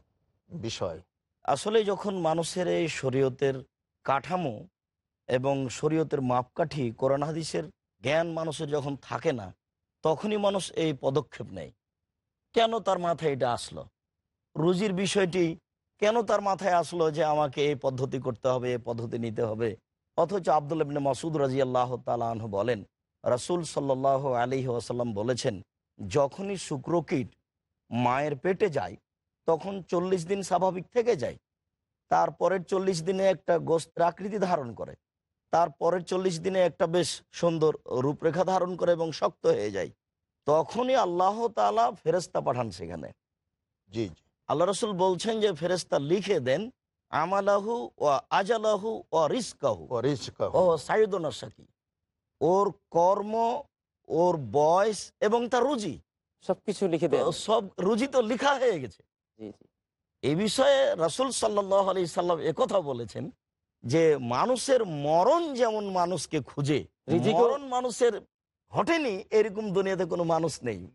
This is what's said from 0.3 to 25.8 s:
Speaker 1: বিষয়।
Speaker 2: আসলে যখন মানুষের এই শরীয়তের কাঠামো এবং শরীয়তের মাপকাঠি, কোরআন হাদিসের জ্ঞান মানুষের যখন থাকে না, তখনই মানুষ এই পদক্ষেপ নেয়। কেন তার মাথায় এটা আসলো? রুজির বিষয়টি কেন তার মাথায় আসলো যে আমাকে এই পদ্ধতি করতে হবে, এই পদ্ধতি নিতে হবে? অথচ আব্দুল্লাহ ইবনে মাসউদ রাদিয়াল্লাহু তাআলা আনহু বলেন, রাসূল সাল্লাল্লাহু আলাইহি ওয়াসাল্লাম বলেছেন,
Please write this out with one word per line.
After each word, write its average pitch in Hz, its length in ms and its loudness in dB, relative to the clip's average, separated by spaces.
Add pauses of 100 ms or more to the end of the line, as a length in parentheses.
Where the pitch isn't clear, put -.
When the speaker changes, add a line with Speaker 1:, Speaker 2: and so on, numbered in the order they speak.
Speaker 1:
বিষয়। 90 520 -8 (420)
Speaker 2:
আসলে 214 400 0
যখন 196 340 -4
মানুষের 165 500 -2
এই 175 200 0
শরীয়তের 131 680 0 (480)
কাঠামো 135 520 -2 (720)
এবং 135 420 0
শরীয়তের 151 520 -2
মাপকাঠি, 127 680 -2
কোরআন 135 320 0
হাদিসের 160 400 -4 (380)
জ্ঞান 156 300 0
মানুষের 160 380 -6
যখন 143 280 -4
থাকে 135 360 -4
না, 98 200 -8 (500)
তখনই 202 340 0
মানুষ 202 340 0
এই 160 300 0
পদক্ষেপ 135 500 -2
নেয়। 82 200 -12 (800)
কেন 226 260 2
তার 190 200 0
মাথায় 165 320 0
এটা 123 220 0
আসলো? 80 340 -10 (680)
রুজির 185 380 2
বিষয়টি 180 640 0 (420)
কেন 220 220 2
তার 208 200 2
মাথায় 190 320 0
আসলো 170 380 2
যে 156 120 0
আমাকে 151 360 0 (100)
এই 147 60 0
পদ্ধতি 131 440 -4
করতে 127 280 -4
হবে, 123 240 0
এই 123 60 -2
পদ্ধতি 117 420 -6
নিতে 117 240 -4
হবে? 110 340 -2 (400)
অথচ 170 320 0
আব্দুল্লাহ 151 380 2
ইবনে 143 120 -4
মাসউদ 143 380 -2
রাদিয়াল্লাহু 127 600 0
তাআলা 120 320 -2
আনহু 113 180 -6
বলেন, 104 360 -2 (420)
রাসূল - 380 0
সাল্লাল্লাহু 139 720 0
আলাইহি 127 340 0
ওয়াসাল্লাম 120 460 -4
বলেছেন, 110 480 -2 (460)